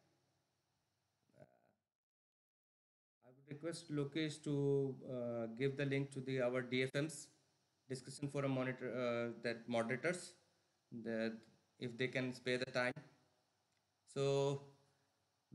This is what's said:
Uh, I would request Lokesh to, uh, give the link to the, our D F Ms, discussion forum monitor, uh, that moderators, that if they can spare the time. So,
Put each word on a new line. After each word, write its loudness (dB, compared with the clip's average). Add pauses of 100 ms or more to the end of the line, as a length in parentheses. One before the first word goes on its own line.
(1400)
Uh, -20 (1800)
I -20
would -14
request -6
Lokesh 0
to, 4 (160)
uh, -2 (100)
give 2
the 0
link 2
to -6
the, 0
our 2
D 2
F 0
Ms, -2 (600)
discussion -6
forum 0
monitor, 0
uh, 0
that -2
moderators, 0 (720)
that 0 (440)
if -6
they 0
can -2
spare 0
the -6
time. 0 (1160)
So, 4 (920)